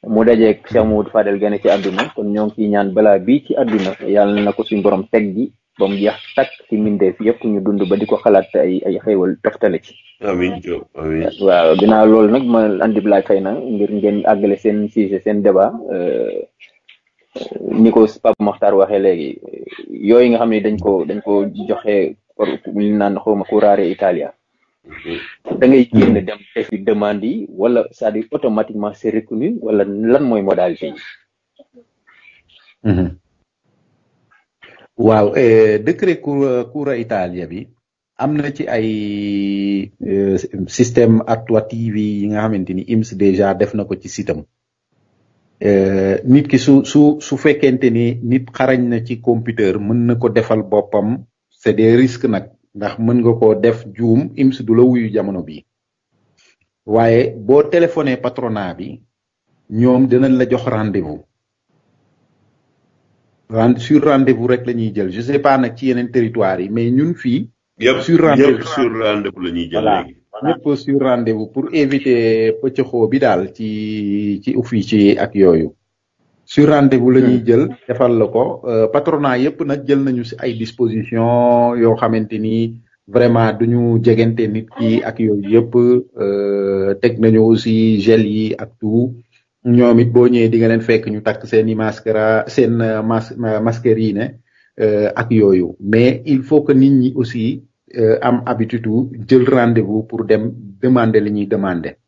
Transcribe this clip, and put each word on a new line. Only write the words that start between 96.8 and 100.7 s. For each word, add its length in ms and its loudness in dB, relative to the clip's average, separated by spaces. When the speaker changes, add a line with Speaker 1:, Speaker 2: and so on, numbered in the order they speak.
Speaker 2:
ñi 260 2
aussi, 480 -4
euh, 260 2
am 240 0
habitude 420 -4
wu 220 -2
jël 220 4
rendez-vous 560 2
pour 220 -8
dem 260 0